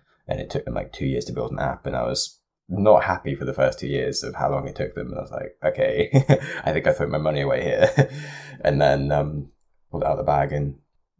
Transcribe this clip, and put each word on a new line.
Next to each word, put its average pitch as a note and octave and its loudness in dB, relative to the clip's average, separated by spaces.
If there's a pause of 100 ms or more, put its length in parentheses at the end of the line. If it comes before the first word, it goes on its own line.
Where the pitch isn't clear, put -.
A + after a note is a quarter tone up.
(280)
and - -4
it - -10
took - -4
them, - -6
like, - -6
two - -6
years B2+ -2
to - -8
build - -4
an - -6
app, C2 -4
and - -6
I A#1+ -2
was - -4 (300)
not G2+ 6
happy D2+ -2
for C2 -6
the C2 -4
first C2 2
two - -8
years - -2
of - -8
how B2 0
long C3+ -2
it - -10
took - -6
them. - -8
And - -10
I - -8
was - -12
like, - -10
"Okay, - 0
<laughs> - 2
I D#2+ 0
think D#2+ 0
I D2+ 6
threw D2 -2
my C#2+ -2
money D2+ 0
away C2 0
here." - 4 (260)
<laughs> - -18
And C#2+ 2
then, C#2 4
um, D2 -2 (400)
pulled - -4
it C#2+ 0
out - 2
of C#2+ -4
the D2 -4
bag, C#2+ 2
and C#2+ -4 (400)